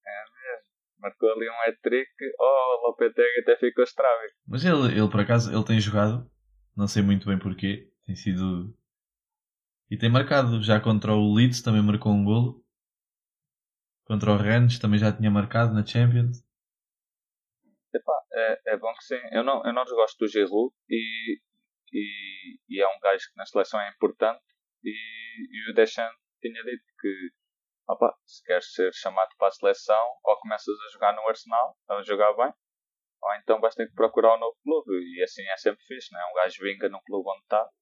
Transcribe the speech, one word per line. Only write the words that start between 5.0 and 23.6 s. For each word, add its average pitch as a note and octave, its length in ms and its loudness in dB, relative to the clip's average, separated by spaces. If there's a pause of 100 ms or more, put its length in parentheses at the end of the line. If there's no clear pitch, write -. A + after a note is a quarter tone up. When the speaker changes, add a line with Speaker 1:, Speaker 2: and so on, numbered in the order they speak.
Speaker 2:
por G#2 120 2
acaso, A#2 340 2
ele A2 100 0
tem A2+ 160 2
jogado. G#2 480 0 (480)
Não G2+ 100 -2
sei G#2 160 0
muito G2 240 2
bem G2 120 0
porquê. F#2+ 520 -6 (160)
Tem F#2 80 -8
sido... F#2 600 -4 (1160)
E - 80 -6
tem A#2+ 100 2
marcado. B2+ 540 2
Já G#2+ 180 2
contra G#2+ 320 0
o G#2 220 4
Leeds B2 260 4
também A2 220 2
marcou G#2 300 2
um G2+ 120 2
golo. A#2 400 0 (1400)
Contra G#2+ 280 0
o G2+ 40 4
Rennes A#2 440 4
também G#2 180 2
já G#2+ 140 2
tinha G#2+ 180 0
marcado A2 420 2
na G#2 140 0
Champions. A#2+ 580 2 (1500)
Speaker 1:
Epá, - 180 -4 (200)
é, A2 400 -4
é G#2 40 0
bom A2+ 180 -6
que - 100 -20
sim. B2 160 -8 (100)
Eu A#2 140 -2
não, B2+ 200 -2
eu A#2+ 80 -4
não B2+ 120 -2
desgosto A2+ 340 -2
do A2+ 80 -2
Giroud G#2 480 0 (140)
e, A2+ 500 -6 (540)
e, G2 680 -12 (100)
e G2 140 -2
é F#2+ 60 4
um G2 100 -4
gajo G2 320 0
que - 60 -20
na G2 100 -12
seleção G#2 340 -2